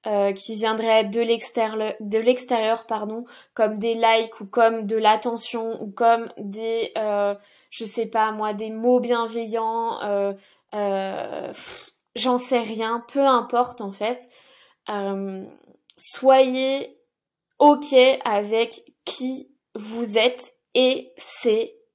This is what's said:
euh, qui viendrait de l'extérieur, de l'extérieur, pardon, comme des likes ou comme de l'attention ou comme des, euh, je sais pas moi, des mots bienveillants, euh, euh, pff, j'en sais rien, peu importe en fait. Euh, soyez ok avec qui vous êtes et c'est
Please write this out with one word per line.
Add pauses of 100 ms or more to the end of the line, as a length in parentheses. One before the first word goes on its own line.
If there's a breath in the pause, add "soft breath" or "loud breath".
euh,
qui
viendrait
de
l'extérieur,
de
l'extérieur,
pardon, (280 loud breath)
comme
des
likes
ou
comme
de
l'attention
ou
comme
des,
euh, (360 soft breath)
je
sais
pas
moi,
des
mots
bienveillants,
euh, (420 soft breath)
euh,
pff, (240)
j'en
sais
rien,
peu
importe
en
fait. (600 soft breath)
Euh, (520)
soyez (600)
ok (320)
avec (200)
qui (220)
vous
êtes (200)
et
c'est (200)